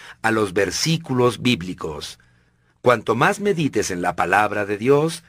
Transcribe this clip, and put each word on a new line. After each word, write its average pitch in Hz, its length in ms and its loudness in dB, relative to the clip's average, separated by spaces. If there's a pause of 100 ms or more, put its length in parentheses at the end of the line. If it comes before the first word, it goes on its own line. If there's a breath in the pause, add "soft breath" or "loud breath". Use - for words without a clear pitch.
(220 loud breath)
a 113 80 2
los 107 240 0
versículos 127 880 0
bíblicos. 90 760 -4 (600)
Cuanto 117 340 2
más 175 240 2
medites 165 520 0
en 90 100 -4
la 87 160 -2
palabra 101 480 2
de 101 140 -4
Dios, 143 500 2